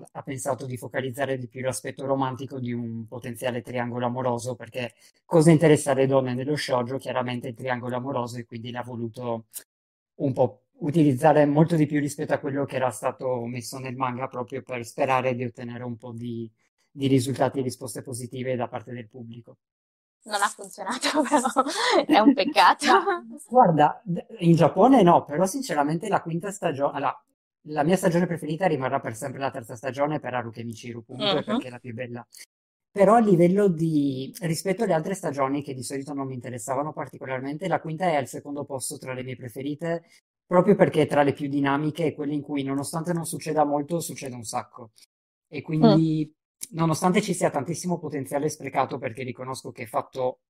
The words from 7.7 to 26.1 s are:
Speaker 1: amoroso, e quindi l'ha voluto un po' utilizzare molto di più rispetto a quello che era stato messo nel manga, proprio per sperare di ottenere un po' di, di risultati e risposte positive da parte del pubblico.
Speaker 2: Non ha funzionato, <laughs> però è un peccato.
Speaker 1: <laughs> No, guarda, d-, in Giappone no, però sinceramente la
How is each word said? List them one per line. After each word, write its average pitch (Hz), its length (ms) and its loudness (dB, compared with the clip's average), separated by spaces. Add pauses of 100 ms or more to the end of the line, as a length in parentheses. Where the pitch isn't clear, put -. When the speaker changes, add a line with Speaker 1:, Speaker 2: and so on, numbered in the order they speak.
Speaker 1:
amoroso, 123 400 -6
e 120 80 -10
quindi 120 260 -12
l'ha 120 120 -10
voluto 117 640 -8 (680)
un 139 180 -2
po' - 300 0 (160)
utilizzare 147 680 6
molto 156 300 4
di 156 100 4
più 147 120 -2
rispetto 143 360 -2
a 135 40 -2
quello 139 280 -4
che - 100 -8
era 127 140 0
stato 127 560 -4
messo 123 320 -8
nel 127 180 -8
manga, 127 320 -4
proprio 123 340 -8
per 120 220 -10
sperare 127 500 0
di 120 100 -4
ottenere 120 400 -10
un 120 120 -8
po' 123 160 -16
di, 117 380 -8 (400)
di 135 160 -6
risultati 135 540 2
e - 20 -2
risposte 127 400 -8
positive 127 520 -8
da 120 140 -4
parte 123 240 -12
del 120 160 -14
pubblico. 117 480 -18 (680)
Speaker 2:
Non 208 180 -2
ha 202 60 2
funzionato, 233 720 -4
<laughs> - 0 -
però 254 260 2 (580)
è 302 120 6
un 220 140 8
peccato. 226 520 6
Speaker 1:
<laughs> 349 440 2
No, 262 180 -16
guarda, 170 580 6
d-, 175 200 -4 (160)
in 170 140 8
Giappone 190 480 8
no, 170 220 8
però 165 220 0
sinceramente 156 600 -2
la 175 140 0